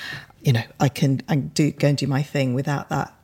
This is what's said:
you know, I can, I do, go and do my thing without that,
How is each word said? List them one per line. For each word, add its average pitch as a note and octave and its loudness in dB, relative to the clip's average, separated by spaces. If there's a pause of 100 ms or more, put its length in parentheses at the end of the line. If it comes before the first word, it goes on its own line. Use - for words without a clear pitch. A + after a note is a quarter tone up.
(420)
you C#3 4
know, A2+ 2 (160)
I C#3+ 2
can, C3+ 0
I D#3+ 0
do, C#3+ 0
go - 0
and C#3+ 2
do C3+ -2
my C#3 0
thing C3+ -2
without C#3 -4
that, C#3+ -4 (120)